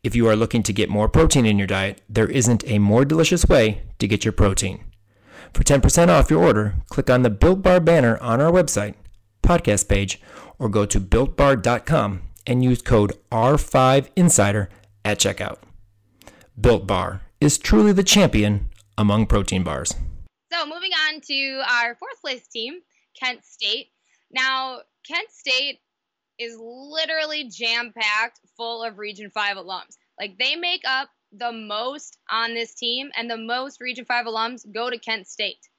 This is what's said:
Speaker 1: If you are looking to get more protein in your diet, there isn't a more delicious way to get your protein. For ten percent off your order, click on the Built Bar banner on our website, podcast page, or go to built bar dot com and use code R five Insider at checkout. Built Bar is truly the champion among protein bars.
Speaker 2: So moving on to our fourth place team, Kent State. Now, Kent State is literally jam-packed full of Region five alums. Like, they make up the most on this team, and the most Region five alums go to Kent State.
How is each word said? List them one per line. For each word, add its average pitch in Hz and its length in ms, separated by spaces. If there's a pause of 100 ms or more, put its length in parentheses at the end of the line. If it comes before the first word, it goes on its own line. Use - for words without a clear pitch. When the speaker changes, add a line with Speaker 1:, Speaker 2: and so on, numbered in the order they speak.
Speaker 1:
If 110 120
you 117 120
are 110 80
looking 113 280
to 104 100
get 101 160
more 104 200
protein 156 360
in 104 120
your 98 100
diet, 98 420
there 110 200
isn't 120 360
a 107 140
more 104 260
delicious 160 400
way 113 380 (160)
to 104 80
get 104 180
your 110 60
protein. 95 540 (680)
For - 100
ten 143 160
percent 170 300
off 156 200
your 160 140
order, 107 320 (140)
click - 200
on 127 120
the 123 80
Built 175 320
Bar 180 200
banner 156 380
on 120 220
our 160 100
website, 151 440 (480)
podcast 117 440
page, 101 320 (380)
or 113 120
go 101 160
to - 140
built 120 360
bar 139 200
dot 117 300
com 101 380 (240)
and 127 160
use 123 180
code 104 320 (180)
R 123 260
five 135 580
Insider 104 540 (360)
at 104 140
checkout. 95 380 (1040)
Built 98 280
Bar 95 340 (180)
is 147 180
truly 208 340
the 190 120
champion 107 680 (280)
among 107 300
protein 92 360
bars. 73 300 (580)
Speaker 2:
So 330 140
moving 349 260 (160)
on 302 140
to 269 480
our 240 260
fourth 523 260
place 254 260
team, 262 340 (380)
Kent 247 260
State. 226 440 (420)
Now, 262 480 (260)
Kent 349 240
State 269 500 (600)
is 233 200
literally 302 880
jam-packed 226 880 (180)
full 233 260
of 214 140
Region 208 320
five 202 280
alums. 185 400 (220)
Like, 196 200
they 269 160
make 349 320
up 262 220 (220)
the 240 200
most 226 680 (120)
on 226 240
this 233 200
team, 247 420
and 233 140
the 226 80
most 240 440
Region 240 240
five 240 200
alums 226 460
go 233 180
to 247 80
Kent 220 300
State. - 400 (100)